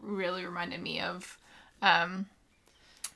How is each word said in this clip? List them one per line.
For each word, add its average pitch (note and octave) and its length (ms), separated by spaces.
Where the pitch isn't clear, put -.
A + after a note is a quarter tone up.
really F#3 440
reminded F3 360
me D#3+ 180
of, F3+ 380
um, F#3 460